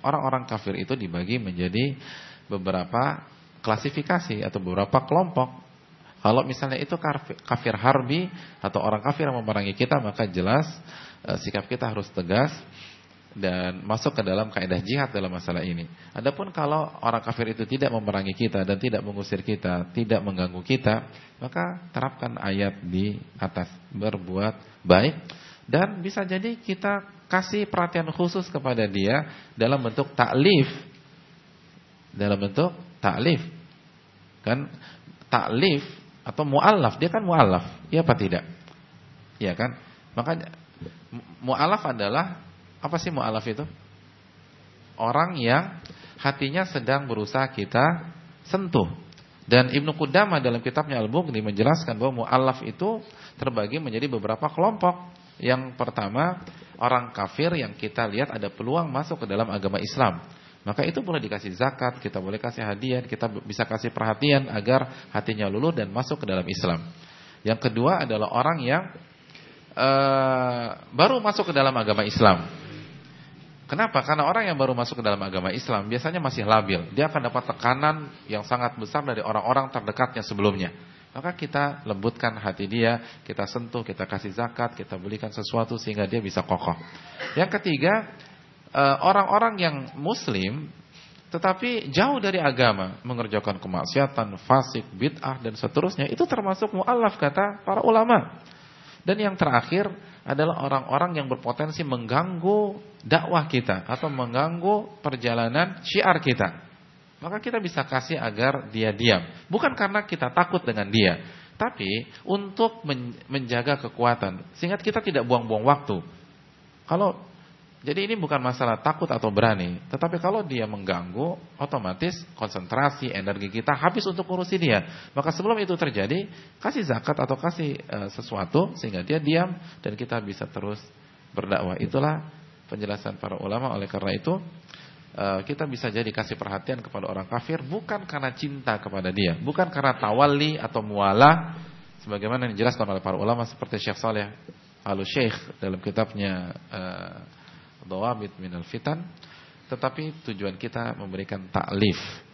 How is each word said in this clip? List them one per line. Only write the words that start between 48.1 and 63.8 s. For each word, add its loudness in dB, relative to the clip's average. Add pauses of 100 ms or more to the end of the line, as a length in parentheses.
sentuh. 2 (560)
Dan 8
Ibnu 0
Qudamah 2
dalam 2
kitabnya -2
Al-Mughni 0
menjelaskan 2
bahwa -2
mu'allaf 4
itu -4 (320)
terbagi -2
menjadi -4
beberapa -2
kelompok. 0 (240)
Yang 0
pertama, -2 (400)
orang 2
kafir -2
yang -2
kita -4
lihat -2
ada -4
peluang -2
masuk -4
ke -4
dalam 2
agama -2
Islam. 0 (400)
Maka 0
itu 0
boleh -2
dikasih -8
zakat, -2
kita -6
boleh -6
kasih -6
hadiah, -2
kita -4
b-, -8
bisa -4
kasih -4